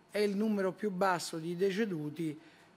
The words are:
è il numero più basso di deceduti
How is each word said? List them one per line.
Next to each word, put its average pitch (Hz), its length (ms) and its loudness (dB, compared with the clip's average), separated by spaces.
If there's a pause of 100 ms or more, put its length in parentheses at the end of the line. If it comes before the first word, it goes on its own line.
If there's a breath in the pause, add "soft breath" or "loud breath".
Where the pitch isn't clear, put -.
è - 100 -4
il 208 180 2
numero 202 340 2
più 208 220 -2
basso 180 460 0
di 170 180 -4
deceduti 170 800 0 (380 loud breath)